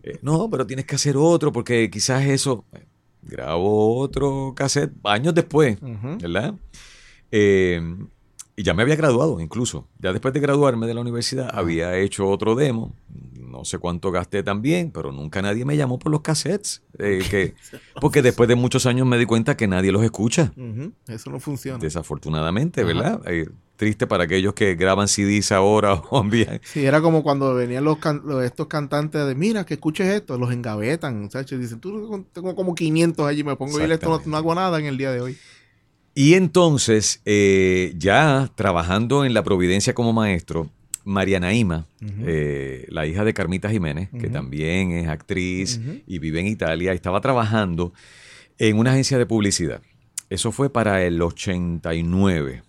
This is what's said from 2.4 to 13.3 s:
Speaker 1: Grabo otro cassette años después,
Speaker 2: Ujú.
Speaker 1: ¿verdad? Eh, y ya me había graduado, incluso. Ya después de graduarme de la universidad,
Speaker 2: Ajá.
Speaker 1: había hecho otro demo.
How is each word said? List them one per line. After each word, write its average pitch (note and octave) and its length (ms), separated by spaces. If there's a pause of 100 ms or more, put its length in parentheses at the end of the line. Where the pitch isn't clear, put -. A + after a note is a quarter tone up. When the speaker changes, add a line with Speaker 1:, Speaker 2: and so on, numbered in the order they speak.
Speaker 1:
Grabo G#2 760
otro C3+ 560
cassette C#3+ 380 (120)
años A#2 300
después, D3 480
Speaker 2:
Ujú. B2+ 380
Speaker 1:
¿verdad? F#2+ 340 (760)
Eh, F#2+ 480 (760)
y G#2 80
ya F2+ 100
me F#2+ 100
había D3 120
graduado, C#3+ 460
incluso. D#2+ 480 (100)
Ya F#2 140
después B2 200
de D3 80
graduarme C#3 460
de A#2 80
la A#2 60
universidad, A#2+ 480
Speaker 2:
Ajá. A#2 100
Speaker 1:
había E2+ 400
hecho G2 300
otro G#2 260
demo. B2+ 400 (460)